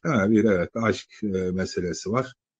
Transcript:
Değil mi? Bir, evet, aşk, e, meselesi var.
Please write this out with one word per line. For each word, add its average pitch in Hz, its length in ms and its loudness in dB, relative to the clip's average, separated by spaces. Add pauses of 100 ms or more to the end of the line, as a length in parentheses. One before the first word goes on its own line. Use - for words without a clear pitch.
Değil 160 100 0
mi? 101 160 2
Bir, 107 120 6
evet, 92 320 2
aşk, 110 480 -2
e, 104 40 -2
meselesi 92 840 -4
var. 131 220 -4 (260)